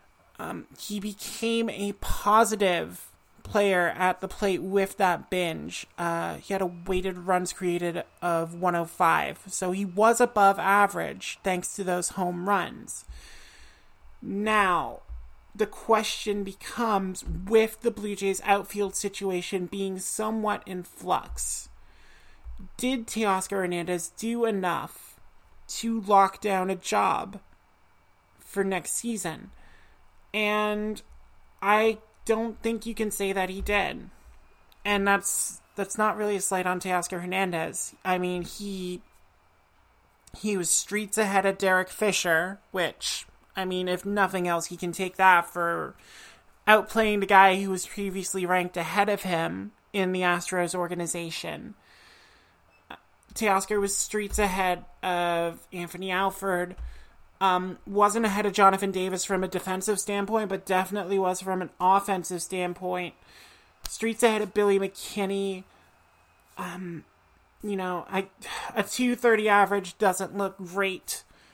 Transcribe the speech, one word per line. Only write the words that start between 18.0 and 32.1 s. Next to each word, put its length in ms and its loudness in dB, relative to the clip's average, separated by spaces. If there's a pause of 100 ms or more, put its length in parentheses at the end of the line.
Jays 300 0
outfield 500 0
situation 680 -4
being 320 -4
somewhat 680 -2
in 180 -8
flux, 840 -4 (1080)
did 300 -2
Teoscar 500 0
Hernandez 600 -2
do 280 -2
enough 720 -4 (480)
to 340 -4
lock 380 6
down 300 0
a 60 -2
job 640 0 (960)
for 260 -4
next 300 -2
season? 580 -6 (800)
And 720 0 (580)
I 380 4 (280)